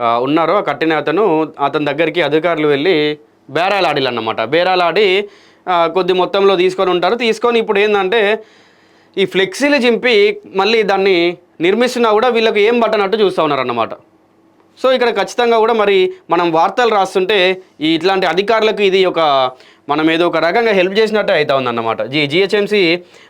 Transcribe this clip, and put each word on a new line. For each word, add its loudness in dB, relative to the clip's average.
ఆ, 0
ఉన్నారో 0
ఆ 0
కట్టిన -2
అతను, -2
అతని -2
దగ్గరికి -2
అధికారులు 0
వెళ్ళి 0
బేరాలు 0
ఆడిల్లన్నమాట. -2
బేరాలు 0
ఆడి, 0
ఆ, 2
కొద్ది -2
మొత్తంలో 2
తీసుకొని 0
ఉంటారు. 0
తీసుకొని 0
ఇప్పుడు 0
ఏందంటే 0
ఈ 2
ఫ్లెక్సీలు 0
చింపి 2
మళ్ళీ 0
దాన్ని 0
నిర్మిస్తున్నా 0
కూడా 2
వీళ్ళకి 0
ఏం 2
పట్టనట్టు 0
చూస్తా 0
ఉన్నారన్నమాట. -2
So 4
ఇక్కడ 0
ఖచ్చితంగా 0
కూడా 2
మరి 2
మనం 0
వార్తలు 0
రాస్తుంటే 0
ఈ 0
ఇట్లాంటి 0
అధికారులకు 0
ఇది 2
ఒక, -2
మనం 0
ఏదో 0
ఒక -2
రకంగా 0
హెల్ప్ 0
చేసినట్టే 0
అవుతా 0
ఉందన్నమాట. -2
జీ-, -2
జీహెచ్ఎంసీ 0